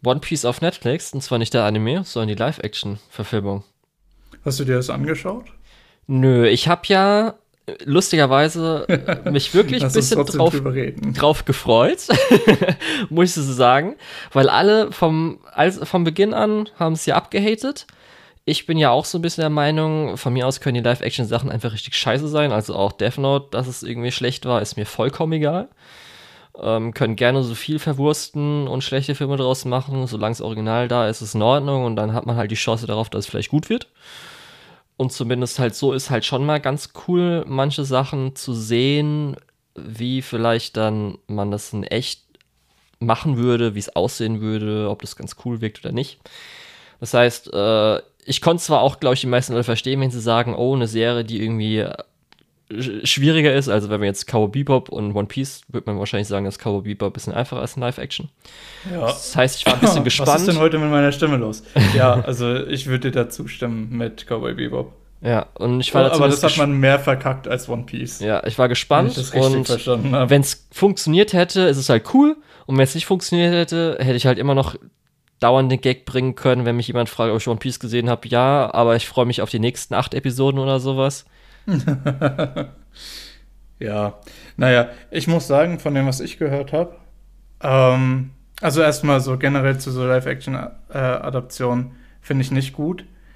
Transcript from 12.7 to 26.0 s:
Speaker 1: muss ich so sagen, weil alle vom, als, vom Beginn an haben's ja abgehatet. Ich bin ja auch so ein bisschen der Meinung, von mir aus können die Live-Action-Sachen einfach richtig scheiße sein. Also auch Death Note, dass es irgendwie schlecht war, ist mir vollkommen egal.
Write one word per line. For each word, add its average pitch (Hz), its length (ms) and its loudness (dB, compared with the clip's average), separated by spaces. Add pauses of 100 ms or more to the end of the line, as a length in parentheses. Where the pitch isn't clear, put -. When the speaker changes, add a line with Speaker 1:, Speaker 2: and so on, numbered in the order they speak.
Speaker 1:
muss 170 280 4
ich 156 80 -2
so 135 80 -2
sagen, 131 420 4 (380)
weil 135 160 6
alle 208 420 4
vom, 160 480 0 (120)
als, 180 260 2 (100)
vom 175 160 0
Beginn 190 300 2
an 214 340 0 (100)
haben's 160 280 -2
ja 143 100 2
abgehatet. 220 720 -2 (600)
Ich - 200 -4
bin 165 120 0
ja 151 140 4
auch 139 140 2
so - 120 -6
ein 165 40 -2
bisschen 170 200 -4
der 156 80 0
Meinung, 151 680 0
von 123 160 -2
mir 123 140 0
aus 135 120 -2
können 123 160 -2
die 123 60 0
Live-Action-Sachen 117 680 -2
einfach 113 220 -4
richtig - 240 -8
scheiße 135 320 -2
sein. 147 240 0
Also 107 240 -2
auch 98 160 0
Death 107 260 -2
Note, 139 340 0
dass 127 160 -4
es 127 160 -12
irgendwie 120 280 -6
schlecht 123 340 -4
war, 123 160 0
ist - 140 -6
mir 104 100 -4
vollkommen 135 480 -2
egal. 156 360 -2 (920)